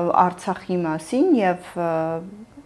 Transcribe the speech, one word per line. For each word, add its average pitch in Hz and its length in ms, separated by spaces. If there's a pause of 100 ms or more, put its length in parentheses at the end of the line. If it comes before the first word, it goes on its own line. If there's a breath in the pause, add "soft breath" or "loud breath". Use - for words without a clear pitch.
(240)
Արցախի 180 560
մասին 175 540
և, 180 380
ա, 170 200 (720)